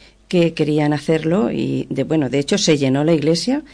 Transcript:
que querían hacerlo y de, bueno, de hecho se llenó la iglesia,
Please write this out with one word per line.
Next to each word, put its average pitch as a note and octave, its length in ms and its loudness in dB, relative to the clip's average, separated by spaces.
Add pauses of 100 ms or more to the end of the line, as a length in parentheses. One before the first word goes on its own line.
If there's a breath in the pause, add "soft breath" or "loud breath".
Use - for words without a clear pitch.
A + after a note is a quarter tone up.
(260 loud breath)
que E3+ 280 2
querían D3+ 400 0
hacerlo D#3+ 580 0
y C3+ 380 -4
de, C#3 120 -4
bueno, D3 280 -2
de C3+ 80 0
hecho C#3+ 180 0
se E3 220 2
llenó C#3 260 0
la E3 80 2
iglesia, E3+ 500 0 (120 loud breath)